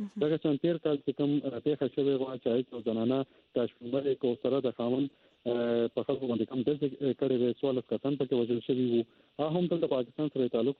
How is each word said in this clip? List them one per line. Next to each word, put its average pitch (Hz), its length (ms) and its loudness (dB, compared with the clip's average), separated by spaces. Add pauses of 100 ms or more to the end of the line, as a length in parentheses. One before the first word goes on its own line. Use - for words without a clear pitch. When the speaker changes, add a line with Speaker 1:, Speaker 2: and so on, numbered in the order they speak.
Speaker 1:
مهم. 208 160 -10
Speaker 2:
دغه 156 260 0
شان 151 140 2
تېر 170 200 0
کال 151 200 0
چې 139 160 -4
کوم، 143 320 0
آ، 127 140 -6
پېښه 143 280 0
شوې 139 340 0
وه 131 160 -6
چې 123 120 -4
هغې 123 240 2
یو 120 120 -10
زنانه 120 420 0 (300)
د - 20 0
اشپزۍ 127 560 -2
کوسره 127 460 0
د 127 100 0
خاوند، 127 380 -2 (380)
آ، 120 40 0 (440)
په 120 80 0
خلکو 135 240 -4
باندې 113 180 0
کوم 131 180 -2
ډزې، 143 240 0
آ، 135 240 -2 (100)
کړې 135 120 2
وې، 123 280 2
څوارلس 127 300 -2
کسان 135 260 -2
پکې 135 160 -2
وژل 120 340 2
شوي 127 240 0
وو. 117 120 4 (420)
هغه 160 140 0
هم 180 80 2
دلته 165 200 0
پاکستان 143 480 -2
سره 131 100 2
یې 123 40 2
تعلق، 120 320 0